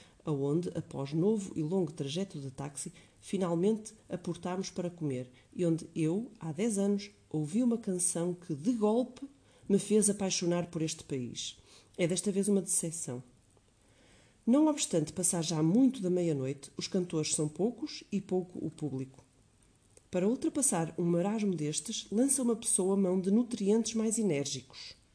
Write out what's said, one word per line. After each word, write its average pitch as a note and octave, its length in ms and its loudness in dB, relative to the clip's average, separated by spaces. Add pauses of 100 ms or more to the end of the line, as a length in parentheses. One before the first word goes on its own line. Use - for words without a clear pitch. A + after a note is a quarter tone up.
(240)
aonde, D3+ 500 0
após C#3 380 -8
novo G3 420 0
e E3 80 -4
longo E3 300 -2
trajeto D3+ 480 -6
de C3+ 100 -10
táxi, D3 420 -10 (300)
finalmente F#3+ 720 0 (140)
aportámos F3+ 600 -6
para F3 220 -6
comer, C#3 400 -6 (240)
e F3 100 -2
onde E3 300 0
eu, E3 360 0 (100)
há D#3+ 120 -8
dez G3+ 240 0
anos, G3+ 340 0 (200)
ouvi D#3 320 0
uma A#3 160 2
canção F3 560 -2
que, F3 200 -8
de E3 180 -2
golpe, A#3 540 0 (420)
me G3 100 6
fez G3+ 320 4
apaixonar F3 560 0
por E3 160 -4
este D#3+ 220 -4
país. - 520 -8 (400)
É F3 100 2
desta F#3 260 0
vez G3 160 0
uma G3 120 4
decepção. D#3 640 -4 (1200)
Não C#4+ 220 6
obstante F#3 460 0
passar F3 300 0
já D#3 200 0
muito G#3+ 400 4
da F3+ 80 0
meia-noite, D3 680 0
os - 120 -8
cantores F3 460 -2
são D3+ 140 0
poucos B3 600 -4
e G3 100 0
pouco F#3 380 -4
o D#3+ 120 -4
público. C3+ 540 -8 (840)
Para F3+ 180 2
ultrapassar A#3+ 720 0
um F3+ 60 2
marasmo F#3+ 500 2
destes, D#3 560 -4
lança C4 320 2
uma A#3 140 2
pessoa F#3+ 400 2
mão F#3+ 240 4
de F#3 100 0
nutrientes A3 640 2
mais A3 240 0
enérgicos. C#3+ 760 -2 (200)